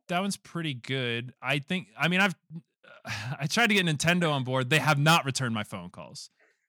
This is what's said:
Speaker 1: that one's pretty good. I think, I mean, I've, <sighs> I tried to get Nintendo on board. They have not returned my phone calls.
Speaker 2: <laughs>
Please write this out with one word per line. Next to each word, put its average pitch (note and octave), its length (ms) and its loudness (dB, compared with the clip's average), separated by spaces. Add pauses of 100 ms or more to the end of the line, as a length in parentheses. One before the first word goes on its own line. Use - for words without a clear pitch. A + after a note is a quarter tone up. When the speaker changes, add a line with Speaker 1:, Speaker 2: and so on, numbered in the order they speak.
Speaker 1:
that F3 120 -2
one's G3 160 -4
pretty D#3+ 380 -8
good. B2 580 -4 (100)
I C3+ 160 0
think, F3+ 300 -6 (100)
I D3 100 0
mean, F#3 120 2
I've, G3 140 2 (680)
<sighs> - 0 - (360)
I C#3+ 80 -2
tried A#3 200 4
to G#3 60 2
get F#3+ 120 4
Nintendo E3 460 2
on C3+ 120 0
board. B2+ 260 -2
They D#3 80 4
have C#3+ 200 4
not D#3 260 6
returned B2+ 300 -2
my G#2+ 100 -2
phone F#2 260 -10
calls. - 440 -18
Speaker 2:
<laughs> - 40 -20 (300)